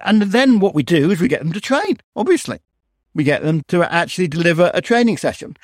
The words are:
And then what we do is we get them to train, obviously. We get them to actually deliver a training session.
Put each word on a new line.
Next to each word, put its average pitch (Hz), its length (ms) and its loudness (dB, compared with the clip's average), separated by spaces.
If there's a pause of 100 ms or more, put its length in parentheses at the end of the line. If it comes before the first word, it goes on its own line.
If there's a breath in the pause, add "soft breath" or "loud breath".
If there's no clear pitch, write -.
And 208 200 0
then 233 360 2
what 190 140 0
we 151 80 0
do 156 300 2
is 170 100 -2
we 175 60 0
get - 160 -2
them 160 100 -4
to 202 80 -8
train, 330 360 -2 (180)
obviously. 233 420 -2 (560)
We 156 100 -2
get 139 200 0
them 156 240 0
to 175 160 0
actually 170 460 -2
deliver 170 440 2
a 180 80 -2
training 233 360 2
session. - 460 -8